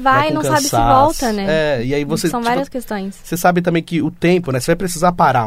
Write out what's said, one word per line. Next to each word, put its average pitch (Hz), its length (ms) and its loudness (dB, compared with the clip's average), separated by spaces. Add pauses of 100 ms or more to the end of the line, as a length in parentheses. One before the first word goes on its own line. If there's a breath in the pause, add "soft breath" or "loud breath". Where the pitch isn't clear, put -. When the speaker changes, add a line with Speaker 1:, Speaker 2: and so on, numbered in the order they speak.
(200)
Speaker 1:
vai, 302 80 0
Speaker 2:
com 302 80 -2
Speaker 1:
não 302 80 -2
sabe 285 180 2
se 269 100 -4
Speaker 2:
cansaço. 233 220 2
Speaker 1:
volta, 262 400 2
né? 202 160 -4
Speaker 2:
É, 151 360 0
e 135 100 -2
aí 147 100 -2
você, 160 240 -2
Speaker 1:
São 240 120 -4
Speaker 2:
tipo, 233 80 -2
Speaker 1:
várias 262 200 -2
questões. 202 540 -8
Speaker 2:
você - 120 -6
sabe 175 260 2
também 170 200 0
que 160 200 -4
o 156 100 -2
tempo, 175 400 0
né, 127 80 -2
você - 80 -4
vai 170 80 2
precisar 175 380 0
parar 147 340 2